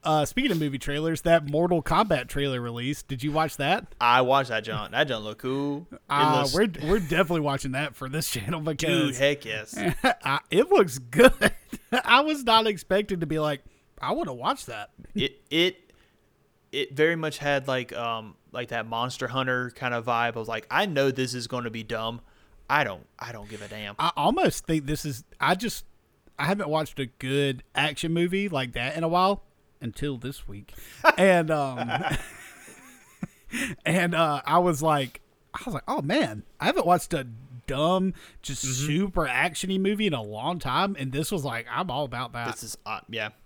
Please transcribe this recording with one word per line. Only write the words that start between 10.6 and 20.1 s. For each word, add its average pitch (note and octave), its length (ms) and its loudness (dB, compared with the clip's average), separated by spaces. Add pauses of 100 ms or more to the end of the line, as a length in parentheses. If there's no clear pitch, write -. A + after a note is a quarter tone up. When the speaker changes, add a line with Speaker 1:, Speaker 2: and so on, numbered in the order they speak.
Speaker 1:
looks E3+ 300 4
good. - 540 6 (380)
<laughs> - 0 - (140)
I B3 160 6
was D4+ 220 0
not A3+ 240 4
expecting G3 540 -2
to E3 40 -2
be D#3 140 -2
like, D3+ 220 -2 (400)
"I D#3+ 100 -2
wanna A#3+ 220 -4
watch D#3+ 340 -4
that." G#2 240 -10 (120)
<laughs> - 120 -14
Speaker 2:
It, B2 340 -4
it, F3 440 0 (760)
it C#3 240 -6
very D#3+ 220 4
much D#3 220 -6
had, C#3+ 280 0
like, B2+ 240 -2
um, A2+ 440 -6 (180)
like, B2 160 -8
that A#2 180 -6
Monster A#2+ 400 -4
Hunter B2+ 440 -2
kind B2 220 -4
of A#2 120 -4
vibe. A#2 300 0